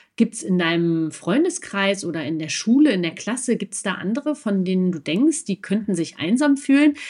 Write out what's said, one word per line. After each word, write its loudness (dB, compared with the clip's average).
Gibt's 0
in 0
deinem 2
Freundeskreis 0
oder -4
in -2
der -6
Schule, 4
in 0
der -2
Klasse, -4
gibt's -8
da -2
andere, -4
von -2
denen 0
du -6
denkst, 0
die -4
könnten -2
sich -4
einsam 2
fühlen? 4